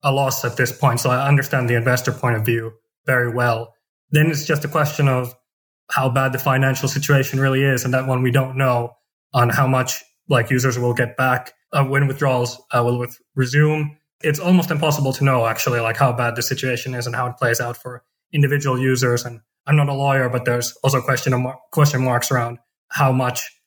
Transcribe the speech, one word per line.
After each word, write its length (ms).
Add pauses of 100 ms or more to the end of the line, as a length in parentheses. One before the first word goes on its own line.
a 80
loss 320
at 120
this 140
point. 300
So 100
I 160
understand 420
the 60
investor 380
point 240
of 100
view 260 (320)
very 280
well. 420 (360)
Then 200
it's 140
just 200
a 40
question 400
of 260 (560)
how 180
bad 240
the 60
financial 500
situation 520
really 240
is, 200
and 100
that 120
one 160
we 80
don't 260
know 360 (420)
on 160
how 160
much, 360 (260)
like, 220
users 280
will 160
get 220
back, 360 (200)
uh, 120
when 220
withdrawals, 520 (120)
uh, 120
will 160
with-, 200 (160)
resume. 640 (240)
It's 180
almost 300
impossible 420
to 120
know, 220
actually, 340
like, 180
how 140
bad 220
the 80
situation 520
is 120
and 80
how 120
it 100
plays 240
out 160
for 260 (300)
individual 460
users. 480
And 140 (260)
I'm 100
not 140
a 40
lawyer, 360
but 160
there's 260 (100)
also 200
question 320
of 60
mar-, 180 (140)
question 300
marks 280
around 280 (300)
how 240
much 300 (240)